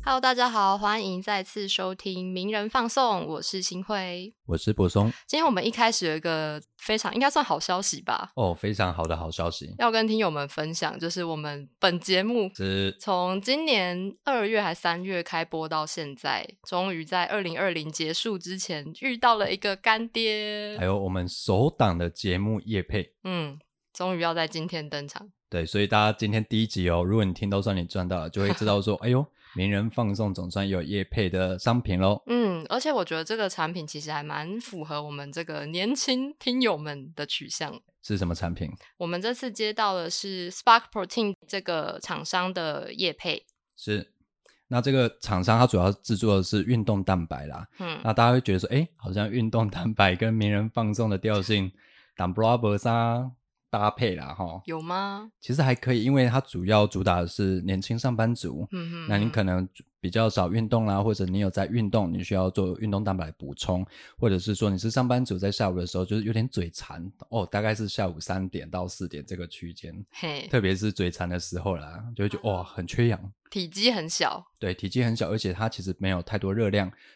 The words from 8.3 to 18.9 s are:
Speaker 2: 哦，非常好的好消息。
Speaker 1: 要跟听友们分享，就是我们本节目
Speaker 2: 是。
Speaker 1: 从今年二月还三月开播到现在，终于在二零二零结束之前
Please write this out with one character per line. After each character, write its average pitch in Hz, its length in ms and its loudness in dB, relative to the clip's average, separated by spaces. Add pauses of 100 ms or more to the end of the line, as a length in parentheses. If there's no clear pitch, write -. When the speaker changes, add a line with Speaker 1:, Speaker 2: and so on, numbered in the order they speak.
Speaker 2:
哦， 95 180 2
非 101 220 -2
常 92 180 0
好 82 120 -2
的 80 120 -2
好 82 140 -6
消 85 200 -2
息。 82 280 -10
Speaker 1:
要 240 120 2
跟 220 160 2
听 220 120 0
友 196 120 2
们 143 160 -4
分 156 280 -6
享， 160 240 -4
就 170 100 -4
是 175 160 -4
我 165 100 -4
们 147 320 -8 (120)
本 180 200 4
节 185 240 2
目 220 320 0
Speaker 2:
是。 98 460 0
Speaker 1:
从 185 400 0
今 277 240 0
年 190 500 0 (100)
二 247 200 2
月 214 160 2
还 170 140 -2
三 175 280 -2
月 185 200 -4
开 170 200 -4
播 160 240 -4
到 156 200 -2
现 147 280 -8
在， 135 320 -2 (220)
终 185 260 -2
于 160 80 -6
在 175 240 0
二 208 140 -2
零 165 180 -6
二 190 120 0
零 160 200 -6
结 156 220 -4
束 202 260 -2
之 185 200 -10
前 156 260 -6 (160)